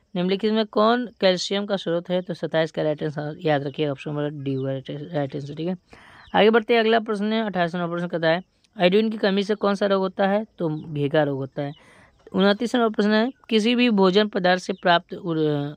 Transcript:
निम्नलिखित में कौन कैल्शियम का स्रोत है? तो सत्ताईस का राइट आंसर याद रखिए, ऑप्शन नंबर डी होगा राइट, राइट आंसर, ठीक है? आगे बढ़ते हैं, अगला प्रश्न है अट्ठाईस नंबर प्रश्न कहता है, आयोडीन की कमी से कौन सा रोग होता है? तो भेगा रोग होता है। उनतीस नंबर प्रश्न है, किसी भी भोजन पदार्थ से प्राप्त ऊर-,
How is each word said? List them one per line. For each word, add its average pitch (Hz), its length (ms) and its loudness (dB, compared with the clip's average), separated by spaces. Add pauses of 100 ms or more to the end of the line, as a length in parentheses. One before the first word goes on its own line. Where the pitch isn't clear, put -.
(160)
निम्नलिखित 196 360 0
में 220 140 0
कौन 226 440 2 (100)
कैल्शियम 196 460 0
का 202 100 -4
स्रोत 175 340 -4
है? 180 120 -2
तो 180 120 -8
सत्ताईस 160 360 -2
का 160 120 -4
राइट 151 200 -2
आंसर 151 420 -6
याद 147 180 2
रखिए, 147 260 -4
ऑप्शन 143 220 -8
नंबर 147 200 -4
डी 139 240 -6
होगा 135 180 -4
राइट, 135 180 -8
राइट 147 460 -6
आंसर, 143 180 -10
ठीक 160 140 -6
है? 185 80 -4 (580)
आगे 196 160 6
बढ़ते 233 240 4
हैं, 226 60 6
अगला 220 200 4
प्रश्न 214 320 -2
है 226 120 0
अट्ठाईस 175 300 -2
नंबर 175 200 -4
प्रश्न 175 120 -4
कहता 165 220 0
है, 170 140 2 (380)
आयोडीन 208 300 4
की 220 60 -6
कमी 202 260 0
से 208 120 -2
कौन 202 200 0
सा 202 120 -2
रोग 196 160 2
होता 190 260 -2
है? 208 180 0 (120)
तो 170 100 -2
भेगा 151 540 -2
रोग 139 160 0
होता 135 240 -8
है। 143 100 -8 (600)
उनतीस 202 440 2
नंबर 233 120 2
प्रश्न 214 220 0
है, 220 220 2 (160)
किसी 226 260 2
भी 247 160 4
भोजन 202 380 4
पदार्थ 180 340 0
से - 100 -6
प्राप्त 175 420 0
ऊर-, 151 640 -2